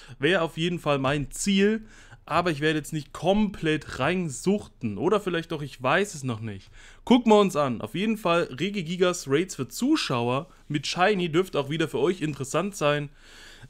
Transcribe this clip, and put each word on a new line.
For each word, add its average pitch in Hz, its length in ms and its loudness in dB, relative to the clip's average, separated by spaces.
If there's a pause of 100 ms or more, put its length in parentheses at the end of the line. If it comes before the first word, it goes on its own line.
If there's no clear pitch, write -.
(180)
wäre 170 220 2
auf 165 160 -4
jeden 170 220 -2
Fall 143 200 0
mein 135 320 -2
Ziel. 202 540 2 (400)
Aber 170 260 0
ich 143 100 -2
werde 156 180 2
jetzt 143 140 -8
nicht 151 200 -6
komplett 175 880 0
reinsuchten. 165 1000 -2
Oder 196 220 2
vielleicht 170 320 -4
doch, 151 100 -6
ich 139 180 -12
weiß 165 340 0
es 135 100 -10
noch 113 160 -4
nicht. 104 300 -10 (340)
Gucken 240 260 6
wir 208 80 10
uns 196 160 4
an. 135 260 0
Auf - 140 -8
jeden 214 220 0
Fall, 170 280 2
Regi 190 380 -4
Gigas 175 460 -2
Raids 160 280 0
für 131 120 -6
Zuschauer 139 800 0 (200)
mit 147 180 -4
Shiny 180 440 0
dürfte 180 300 0
auch 131 100 -2
wieder 160 160 0
für 135 120 -4
euch 170 240 0
interessant 151 520 -4
sein. 147 360 0 (600)